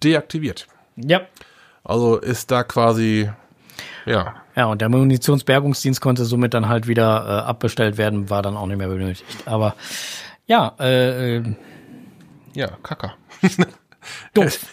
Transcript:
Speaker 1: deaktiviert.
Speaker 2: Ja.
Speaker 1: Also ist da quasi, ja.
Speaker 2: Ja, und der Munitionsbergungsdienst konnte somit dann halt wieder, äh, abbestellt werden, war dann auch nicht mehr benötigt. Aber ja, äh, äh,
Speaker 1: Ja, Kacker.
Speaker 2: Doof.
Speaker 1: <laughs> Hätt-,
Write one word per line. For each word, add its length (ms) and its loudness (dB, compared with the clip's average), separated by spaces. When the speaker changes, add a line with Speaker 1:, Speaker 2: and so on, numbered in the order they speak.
Speaker 1:
deaktiviert. 640 -2
Speaker 2:
Ja. 240 2
Speaker 1:
Also 320 2
ist 340 -4
da 120 2
quasi, 640 2
ja. 300 -2
Speaker 2:
Ja, 80 4
und 160 -2
der 80 2
Munitionsbergungsdienst 1120 2
konnte 240 2
somit 280 0
dann 140 0
halt 200 0
wieder, 380 4
äh, 220 -2
abbestellt 500 0
werden, 320 -2
war 120 0
dann 160 -4
auch 100 -6
nicht 100 -4
mehr 120 -4
benötigt. 340 -6
Aber 300 0
ja, 340 2
äh, 560 2
äh, 60 -4
Speaker 1:
Ja, 160 -4
Kacker. 320 -12
Speaker 2:
Doof. 120 4
Speaker 1:
<laughs> 0 -
Hätt-, 140 -2